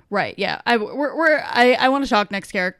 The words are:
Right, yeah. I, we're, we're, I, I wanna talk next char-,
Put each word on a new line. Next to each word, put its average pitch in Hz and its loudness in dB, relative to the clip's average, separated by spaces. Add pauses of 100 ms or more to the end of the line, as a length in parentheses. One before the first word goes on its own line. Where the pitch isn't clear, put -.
Right, 196 -4
yeah. 185 -4
I, 240 2
we're, 240 -4
we're, 311 2
I, 247 4
I 254 2
wanna 277 0
talk 208 0
next 196 -8
char-, 185 -2